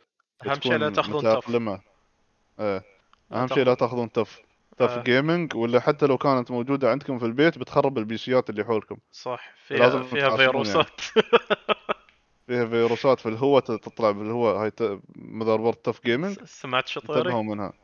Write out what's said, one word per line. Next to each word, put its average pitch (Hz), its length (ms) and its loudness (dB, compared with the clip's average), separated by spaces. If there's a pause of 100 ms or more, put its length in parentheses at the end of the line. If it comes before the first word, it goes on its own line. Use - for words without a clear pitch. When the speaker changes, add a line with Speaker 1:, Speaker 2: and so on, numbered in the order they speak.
(460)
Speaker 1:
أهم 143 140 -4
شيء 123 120 -2
لا 104 160 0
Speaker 2:
بتكون 101 40 -4
Speaker 1:
تاخذون 107 300 -2
تف. 113 60 0
Speaker 2:
متأقلمة. 110 520 -2 (800)
إيه. 98 240 -4 (460)
Speaker 1:
لا 113 120 -4
Speaker 2:
أهم 127 60 -2
شيء 135 160 2
لا 127 100 4
Speaker 1:
تاخذون. - 20 0
Speaker 2:
تاخذون 120 360 -2
تف. - 300 -4 (340)
تف 120 140 2
Speaker 1:
آه. 120 120 -6
Speaker 2:
جيمنج، 147 520 2
ولا 117 260 2
حتى 147 260 2
لو 135 120 2
كانت 131 320 0
موجودة 127 400 0
عندكم 135 280 -4
في 117 60 -4
البيت 143 340 2
بتخرب 139 400 0
البيسيات 113 520 -2
اللي 104 140 -4
حولكم. 107 320 -4 (160)
Speaker 1:
صح، - 440 -12
فيها، - 220 -6
Speaker 2:
لازم 127 240 6
Speaker 1:
فيها 139 260 0
Speaker 2:
تحاسبون 135 120 2
يعني. 131 120 6
Speaker 1:
فيروسات. 135 480 0
<laughs> - 1500 -2
Speaker 2:
فيها 123 200 0
فيروسات 117 540 2
في 117 80 -6
الهواء 127 340 4
ت-، 120 100 -6
تطلع 110 380 -2
بالهواء. 107 460 0
هاي 107 140 -2
ت-، 101 300 -4 (160)
مذر 110 400 -2
بورد 110 200 0
تف - 280 -8
جيمنج. 165 340 -2
Speaker 1:
س-، - 240 -20
سمعت 131 260 -4
شو - 120 -10
Speaker 2:
انتبهوا 151 220 -2
Speaker 1:
طاري؟ 117 200 -2
Speaker 2:
منها. 104 300 -6 (100)